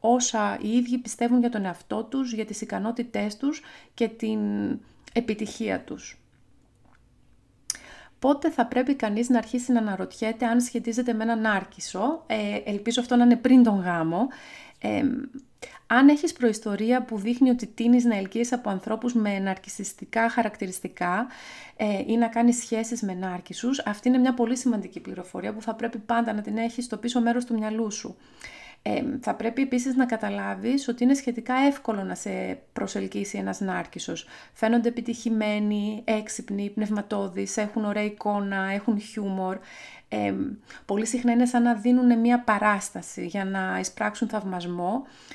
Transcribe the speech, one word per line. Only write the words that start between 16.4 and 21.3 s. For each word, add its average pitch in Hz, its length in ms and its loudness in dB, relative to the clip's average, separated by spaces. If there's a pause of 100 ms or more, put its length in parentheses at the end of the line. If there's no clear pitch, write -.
που 226 160 -6
δείχνει 240 320 4
ότι 240 160 0
τείνεις 240 380 4
να 233 120 4
ελκύεις 220 360 -2
από 240 180 -2
ανθρώπους 220 440 -2
με 208 240 2
ναρκισσιστικά 196 880 -2
χαρακτηριστικά, 202 1000 -2 (500)